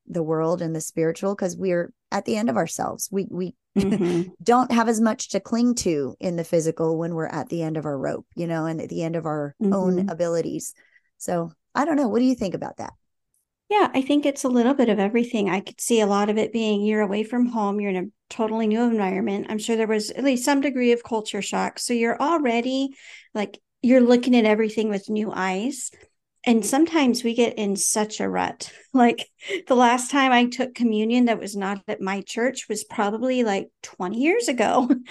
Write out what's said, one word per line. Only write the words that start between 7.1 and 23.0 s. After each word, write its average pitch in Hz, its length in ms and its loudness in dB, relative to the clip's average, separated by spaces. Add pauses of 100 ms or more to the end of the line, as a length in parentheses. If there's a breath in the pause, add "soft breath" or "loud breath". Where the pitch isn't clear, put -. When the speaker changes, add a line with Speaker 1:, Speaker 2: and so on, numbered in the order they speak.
Speaker 1:
we're 160 100 -4
at - 240 -6
the 165 140 -4
end 160 140 -4
of 147 80 -6
our 143 120 -4
rope, 147 380 -6
you 170 100 -6
know, 165 220 -4
and 160 120 -4
at - 100 -8
the 175 120 -6
end 165 140 -4
of 160 100 -4
our 151 300 -6 (160)
own 185 280 0
Speaker 2:
Mm-hmm. 190 100 -2
Speaker 1:
abilities. 165 680 -4 (420 soft breath)
So 170 340 -4 (220)
I 277 120 0
don't 320 100 0
know. 277 120 2
What 208 120 0
do 254 60 4
you 262 100 2
think 190 180 -4
about - 240 -8
that? - 160 -12 (760)
Speaker 2:
Yeah, 403 240 2
I 262 80 2
think 285 240 0
it's 277 180 -2
a 262 60 0
little 247 240 4
bit 247 160 2
of 208 80 2
everything. 214 500 0
I 185 120 0
could - 200 -12
see 233 220 2
a 202 60 4
lot 202 240 2
of 214 80 0
it - 120 0
being 214 320 0
you're 214 180 2
away 208 220 -2
from 247 220 0
home, 208 340 -2
you're 202 120 -2
in 185 160 -4
a - 260 -20
totally 220 320 -2
new 214 160 2
environment. 202 680 0
I'm 214 120 -6
sure 226 160 -2
there 220 100 0
was 214 240 -2
at - 140 -8
least 254 200 0
some 285 180 2
degree 247 300 2
of 233 120 2
culture 214 400 -4
shock. - 340 -4
So - 160 -4
you're 233 260 0
already, 269 680 0 (460 loud breath)